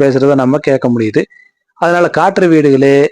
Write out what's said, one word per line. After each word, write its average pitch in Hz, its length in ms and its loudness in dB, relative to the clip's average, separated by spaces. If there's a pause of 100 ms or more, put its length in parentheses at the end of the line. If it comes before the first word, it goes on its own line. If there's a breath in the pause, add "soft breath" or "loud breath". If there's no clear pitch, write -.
பேசுறத 135 420 0
நம்ம 135 160 -2 (100)
கேட்க 131 180 -2
முடியுது. 117 360 -4 (560 soft breath)
அதனால 175 360 0
காற்று 185 340 0
வீடுகளே 139 460 2 (160)